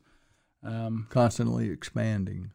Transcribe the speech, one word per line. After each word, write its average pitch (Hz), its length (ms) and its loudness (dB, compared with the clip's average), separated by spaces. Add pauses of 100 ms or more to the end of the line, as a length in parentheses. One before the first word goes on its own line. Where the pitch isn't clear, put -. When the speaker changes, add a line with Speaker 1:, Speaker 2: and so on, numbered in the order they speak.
(640)
Speaker 1:
Um, 113 480 -4
Speaker 2:
Constantly 117 600 4
expanding. 98 840 -2